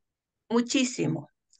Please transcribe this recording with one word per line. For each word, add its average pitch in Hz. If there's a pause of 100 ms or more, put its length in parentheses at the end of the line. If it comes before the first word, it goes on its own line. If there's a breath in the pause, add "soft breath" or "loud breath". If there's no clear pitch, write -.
(500)
Muchísimo, 233 (300)